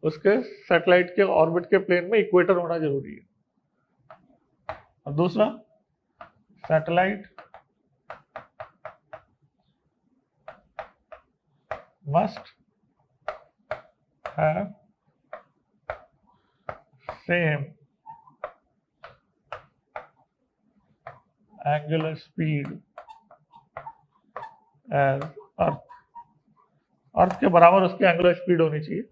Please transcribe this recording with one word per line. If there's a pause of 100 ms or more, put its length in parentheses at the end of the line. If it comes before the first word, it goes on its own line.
उसके
satellite
के (180)
orbit
के
plane
में
equator
होना
जरूरी
है। (1800)
और
दूसरा, (1160)
satellite (4000)
must (1800)
have (2500)
same (4000)
angular
speed (2250)
as (420)
Earth, (1300)
अर्थ
के
बराबर
उसकी
angular
speed
होनी
चाहिए।